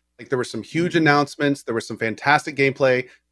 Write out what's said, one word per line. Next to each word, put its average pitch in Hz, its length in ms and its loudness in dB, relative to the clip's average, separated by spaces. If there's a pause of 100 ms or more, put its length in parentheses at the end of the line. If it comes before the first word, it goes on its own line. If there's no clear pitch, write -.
(180)
Like, 123 120 -18
there 135 60 0
were 123 60 0
some 113 220 -8
huge 170 320 -2
announcements. 147 640 2
There 113 140 -6
was 110 100 -4
some 113 100 -10
fantastic 139 600 0
gameplay. 131 520 2 (240)